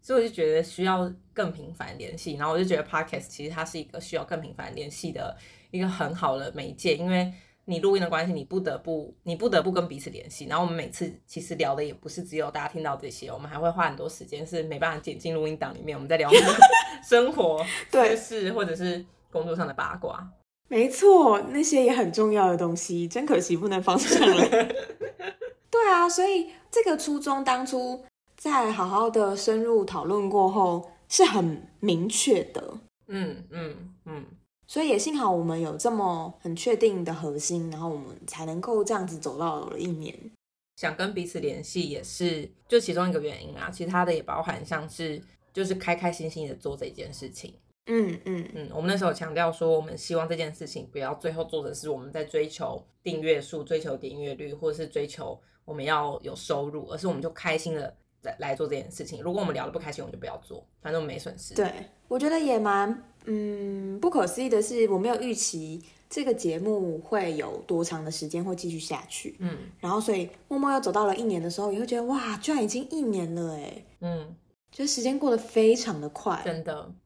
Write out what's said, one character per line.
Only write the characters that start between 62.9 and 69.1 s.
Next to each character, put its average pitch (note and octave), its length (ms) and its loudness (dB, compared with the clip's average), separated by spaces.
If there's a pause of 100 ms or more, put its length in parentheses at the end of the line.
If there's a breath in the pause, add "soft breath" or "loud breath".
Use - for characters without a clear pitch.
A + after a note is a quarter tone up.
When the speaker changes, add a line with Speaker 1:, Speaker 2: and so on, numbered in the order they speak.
Speaker 2:
嗯， G3+ 720 -6
不 E4+ 100 4
可 B3+ 180 2
思 A#3+ 160 -4
议 C4 60 -2
的 A3 120 4
是， A3+ 280 2
我 G3 80 2
没 G3 100 0
有 A#3+ 140 2
预 B3 120 -4
期 D#3+ 480 -6 (280 loud breath)
这 D4 140 -4
个 B3 100 2
节 E3 240 -2
目 F#3 420 -2
会 F3+ 360 -2
有 - 320 -6
多 E3+ 160 0
长 E3 200 -6
的 D#3 60 -8
时 D#3 180 -6
间 E3+ 160 -4
会 F#3 120 -4
继 F3 140 -6
续 E3 100 -6
下 - 280 -8
去。 - 320 -10